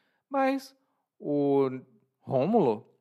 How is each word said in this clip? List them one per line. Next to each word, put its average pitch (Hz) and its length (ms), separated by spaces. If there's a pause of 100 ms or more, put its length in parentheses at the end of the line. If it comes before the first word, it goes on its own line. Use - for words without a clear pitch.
(280)
mas 269 460 (420)
o 139 520 (500)
Rômulo 135 680 (160)